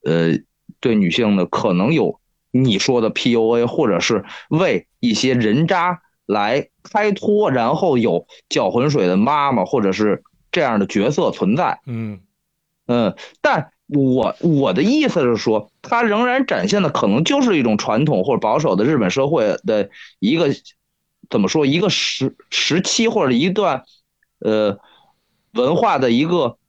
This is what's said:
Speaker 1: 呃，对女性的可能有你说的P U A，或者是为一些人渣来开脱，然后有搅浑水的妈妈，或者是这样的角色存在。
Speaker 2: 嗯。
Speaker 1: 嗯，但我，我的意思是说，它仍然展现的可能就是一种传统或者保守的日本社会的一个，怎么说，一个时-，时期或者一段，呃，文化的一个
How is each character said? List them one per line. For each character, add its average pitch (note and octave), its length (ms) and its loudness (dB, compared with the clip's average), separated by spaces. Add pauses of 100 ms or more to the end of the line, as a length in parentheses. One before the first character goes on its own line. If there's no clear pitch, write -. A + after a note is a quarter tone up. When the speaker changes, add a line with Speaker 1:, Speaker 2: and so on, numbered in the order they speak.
Speaker 1:
呃， E2 260 0 (480)
对 A#2 160 0
女 F#2+ 160 2
性 G#2 240 0
的 F2+ 100 2
可 - 280 -2
能 G#2 200 0
有 B2 280 -2 (300)
你 A#2+ 280 2
说 B2 220 0
的 A2 80 0
P - 220 -2
U A2+ 260 2
A， A#2 80 2
或 B2 240 0
者 F2 100 0
是 G#2 240 -2 (260)
为 D3+ 380 0 (140)
一 A#2 120 0
些 B2+ 200 0
人 B2 340 2
渣 F3 340 -2 (240)
来 G#2+ 440 -2 (140)
开 G#3 280 -2
脱， G#3 400 0
然 B2+ 240 0
后 D#3 220 0
有 G2 280 0 (220)
搅 A2 240 0
浑 B2 180 0
水 A2 180 0
的 F#2 100 2
妈 C#3+ 340 0
妈， G2 140 0
或 A#2+ 160 -2
者 G2 100 0
是 G#2 320 -2 (300)
这 F3 80 0
样 A#2 180 0
的 G2 80 0
角 G#2+ 240 0
色 C#3+ 200 0
存 G#2 260 -2
在。 E3 280 -4
Speaker 2:
嗯。 A2+ 360 -10 (680)
Speaker 1:
嗯， A#2 280 0 (260)
但 A3+ 300 0 (160)
我， C3 520 0
我 C#3+ 340 2
的 C#3+ 100 0
意 C#4 240 2
思 E3+ 140 0
是 A#2+ 160 2
说， G#2+ 320 -2 (120)
它 A#3 200 -2
仍 A3+ 240 0
然 B3+ 200 0
展 F3+ 220 -2
现 G3+ 140 0
的 D#3 80 0
可 - 180 -2
能 A2+ 160 2
就 C#4 180 2
是 A3 160 2
一 C3+ 60 2
种 G#2+ 140 2
传 A#2 280 0
统 A2 180 0
或 B2 100 0
者 G#2 60 0
保 A2+ 200 0
守 C3+ 160 0
的 G2+ 100 0
日 D3+ 120 2
本 G2 140 0
社 C3+ 160 0
会 A#2 380 0
的 G#2 240 -2 (300)
一 A#2+ 180 0
个， D#3+ 100 0 (840)
怎 A#2+ 100 0
么 G2 80 2
说， D3+ 180 0
一 C#3+ 140 0
个 G3 100 2
时-， - 460 -4 (140)
时 - 320 -2
期 - 260 0
或 G#3+ 180 0
者 C3 60 2
一 C#3 180 2
段， F3+ 340 -2 (560)
呃， G#2+ 400 0 (760)
文 B2+ 220 0
化 F3 240 0
的 B2 120 2
一 B2+ 140 2
个 E3 320 -2 (120)